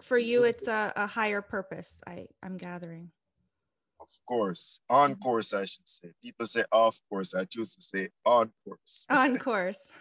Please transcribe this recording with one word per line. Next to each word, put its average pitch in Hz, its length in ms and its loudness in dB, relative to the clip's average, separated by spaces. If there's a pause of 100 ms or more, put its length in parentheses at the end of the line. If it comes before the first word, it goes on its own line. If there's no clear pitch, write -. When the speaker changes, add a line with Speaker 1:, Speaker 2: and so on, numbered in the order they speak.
Speaker 1:
for 247 160 2
you, 240 260 4
it's 233 220 0
a, 214 300 -2
a 208 100 -2
higher 208 360 -2
purpose, 190 640 -10
I, 180 200 -14 (160)
I'm 185 140 -10
gathering. 175 540 -12 (880)
Speaker 2:
Of - 80 -20 (180)
course. 101 540 -4 (100)
On 139 220 6
Speaker 1:
Mm-hmm. 101 100 -12
Speaker 2:
course, 113 320 0
I 98 100 -2
should - 240 -10
say. - 220 -12 (120)
People 120 240 -6
say 117 260 2
off 110 360 6
course. 95 260 -2
I 92 100 -2
choose 110 320 -6
to - 60 -14
say 95 260 -4 (180)
on 113 260 6 (120)
course. - 420 -10
<laughs> - 40 -2
Speaker 1:
On 262 280 4
course. 202 640 -4